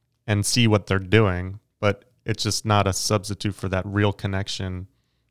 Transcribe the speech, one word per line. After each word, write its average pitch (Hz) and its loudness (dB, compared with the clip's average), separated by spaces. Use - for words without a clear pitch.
and 104 2
see 120 4
what 104 2
they're 98 0
doing, 95 2
but 101 0
it's - -4
just - -4
not 104 4
a 95 2
substitute 101 -4
for - -8
that 92 -2
real 101 0
connection 95 -6